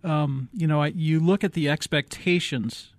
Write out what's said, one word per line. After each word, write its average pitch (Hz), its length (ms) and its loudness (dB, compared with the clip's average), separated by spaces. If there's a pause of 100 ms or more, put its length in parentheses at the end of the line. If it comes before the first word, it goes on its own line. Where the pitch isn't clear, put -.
I, 185 40 -8
um, 143 460 -2
you 170 140 -2
know, 151 160 4
I, 147 40 2
you 160 320 0
look 180 240 2
at 196 100 -2
the 151 140 0
expectations, 147 1300 -2